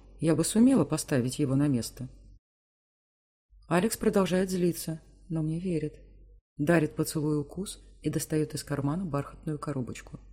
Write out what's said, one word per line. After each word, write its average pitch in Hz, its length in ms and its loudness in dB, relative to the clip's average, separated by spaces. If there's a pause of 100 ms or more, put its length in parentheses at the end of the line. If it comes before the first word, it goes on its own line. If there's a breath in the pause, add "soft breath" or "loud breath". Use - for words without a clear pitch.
(200)
я 160 160 4
бы 160 80 2
сумела 233 420 6
поставить 131 540 0
его 135 160 2
на 143 120 4
место». 127 420 -2 (1600)
Алекс 185 300 0
продолжает 185 520 2
злиться, 175 520 -2 (260)
но 160 160 -2
мне 160 160 -2
верит. 160 400 -4 (600)
Дарит 156 340 2
поцелуй 151 460 -2
укус - 420 -8 (200)
и 151 80 -4
достаёт 151 440 -2
из 135 120 -8
кармана 143 400 -2
бархатную 143 520 -6
коробочку. - 640 -8 (140)